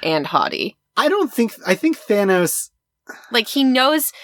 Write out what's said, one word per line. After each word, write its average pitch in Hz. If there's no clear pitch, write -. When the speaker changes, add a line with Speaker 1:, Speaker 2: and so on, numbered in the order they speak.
Speaker 1:
and 156
haughty. -
Speaker 2:
I 262
don't 381
think, 233
I 185
think 311
Thanos 190
Speaker 1:
Like, 233
he 277
knows, 262